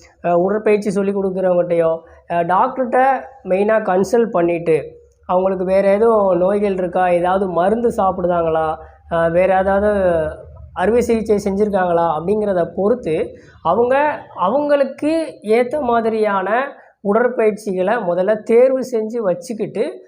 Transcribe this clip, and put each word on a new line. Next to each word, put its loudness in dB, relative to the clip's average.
அஹ், 2
உடற்பயிற்சி 0
சொல்லி -2
கொடுக்குறவங்ககிட்டயோ, 0
அஹ், -2
டாக்டர்கிட்ட 0
மெயினா 2
கன்சல்ட் 0
பண்ணிட்டு, 0
அவங்களுக்கு 0
வேற 2
எதுவும் 4
நோய்கள் 0
இருக்கா, 0
ஏதாவது 0
மருந்து 0
சாப்பிடுதாங்களா, 0
அஹ், 0
வேற 2
ஏதாவது 2
அறுவை 2
சிகிச்சை 0
செஞ்சுருக்காங்களா 0
அப்படிங்கிறத -2
பொறுத்து 0
அவங்க 2
அவங்களுக்கு 0
ஏத்த 0
மாதிரியான 0
உடற்பயிற்சிகளை 0
முதல்ல -2
தேர்வு 4
செஞ்சு -4
வச்சுக்கிட்டு, -4